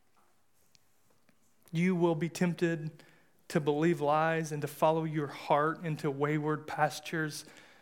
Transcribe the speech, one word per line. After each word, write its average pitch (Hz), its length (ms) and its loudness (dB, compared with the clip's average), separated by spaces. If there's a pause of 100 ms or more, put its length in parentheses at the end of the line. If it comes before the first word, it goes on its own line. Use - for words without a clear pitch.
(1700)
You 175 240 2
will 170 200 4
be 160 160 -2
tempted 165 600 0 (580)
to 170 120 0
believe 151 400 2
lies 156 520 0
and 147 100 -6
to 147 40 -4
follow 160 380 2
your 156 220 -2
heart 156 580 0
into 156 260 -2
wayward 151 560 -2
pastures 151 760 -4 (380)